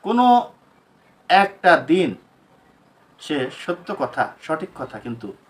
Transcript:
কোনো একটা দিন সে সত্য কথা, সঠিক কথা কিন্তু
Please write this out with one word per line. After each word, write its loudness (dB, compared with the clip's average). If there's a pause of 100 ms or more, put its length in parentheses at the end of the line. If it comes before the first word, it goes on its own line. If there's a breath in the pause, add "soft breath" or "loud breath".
কোনো 2 (760)
একটা 4
দিন 0 (1040)
সে -6 (160)
সত্য -8
কথা, -4 (100)
সঠিক -6
কথা -12
কিন্তু -12 (180)